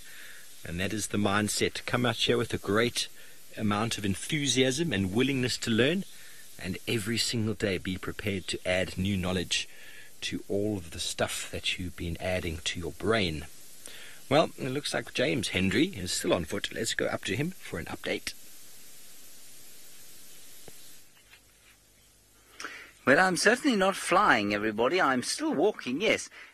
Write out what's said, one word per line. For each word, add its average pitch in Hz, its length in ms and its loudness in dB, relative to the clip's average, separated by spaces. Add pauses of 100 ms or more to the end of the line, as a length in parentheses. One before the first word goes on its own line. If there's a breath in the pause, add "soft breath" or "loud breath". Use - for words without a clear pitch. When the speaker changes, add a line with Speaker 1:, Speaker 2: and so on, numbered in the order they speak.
(640 loud breath)
Speaker 1:
and 85 160 -4
that 95 120 0
is 104 140 -2
the - 100 -2
mindset. 104 680 2
Come 123 180 2
out 117 120 2
here - 200 4
with 117 160 0
a 107 60 -2
great 113 480 2 (500 loud breath)
amount 107 420 2
of 107 60 -4
enthusiasm 131 880 2
and 95 220 2
willingness 127 440 2
to - 120 -2
learn, 139 320 4 (580 loud breath)
and 92 160 -4 (120)
every 113 300 0
single 110 360 2
day 98 240 0
be 92 180 -2
prepared 98 520 -4
to - 180 -4
add 92 320 0
new 98 180 2
knowledge 90 520 0 (540 loud breath)
to - 260 -4
all 101 300 0
of 82 120 -10
the 92 80 -10
stuff - 540 -2
that - 260 -4
you've 90 160 -6
been 85 240 -4
adding 87 460 -2
to - 160 -4
your 80 100 -4
brain. 87 560 0 (800 loud breath)
Well, 147 300 6
it 131 120 -4
looks 143 220 -2
like - 220 -4
James 135 360 2
Hendry 95 340 4
is 131 260 -4
still - 220 2
on 90 140 4
foot. - 280 -4
Let's - 200 -2
go - 120 2
up - 200 -2
to 98 100 0
him 156 160 -2
for - 260 -8
an 76 60 -4
update. - 500 -4 (4000 loud breath)
Speaker 2:
Well, 143 140 10
I'm 185 160 6
certainly 240 400 6
not 190 180 4
flying, 143 580 6
everybody. 110 480 2
I'm 131 220 4
still 294 320 -2
walking, 156 460 2
yes. 170 280 2 (240 loud breath)